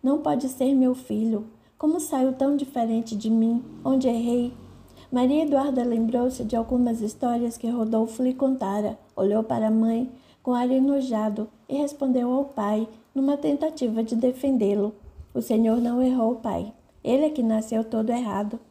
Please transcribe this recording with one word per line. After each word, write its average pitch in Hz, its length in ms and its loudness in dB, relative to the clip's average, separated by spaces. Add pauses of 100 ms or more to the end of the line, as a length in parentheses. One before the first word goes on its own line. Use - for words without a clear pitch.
Não 277 160 2
pode 285 300 0
ser 262 260 0
meu 254 180 4
filho. 220 540 -2 (300)
Como 311 220 0
saiu 262 340 0
tão 277 220 2
diferente 226 600 -2
de 208 140 -4
mim? 226 340 2 (200)
Onde 262 240 2
errei?" 240 460 0 (580)
Maria 262 320 2
Eduarda 277 400 0
lembrou-se 240 600 0
de 220 120 -4
algumas 233 460 0
histórias 240 560 -2
que 233 120 -4
Rodolfo 226 520 0
lhe 254 120 2
contara. 220 680 -2 (160)
Olhou 208 280 2
para 220 240 -2
a 220 40 2
mãe 226 400 0 (320)
com 247 100 -2
ar 247 160 0
enojado 254 800 0 (180)
e - 80 -4
respondeu 269 560 0
ao 277 140 2
pai, 220 420 -2 (280)
numa 269 200 2
tentativa 285 680 -2
de 233 120 -2
defendê-lo: 226 760 2 (400)
"O 240 80 -4
senhor 226 400 2
não 240 200 0
errou, 254 340 2
pai. 208 380 -6 (300)
Ele 269 220 2
é 302 40 2
que 302 120 -2
nasceu 220 420 0
todo 220 280 -2
errado." 208 480 -4 (120)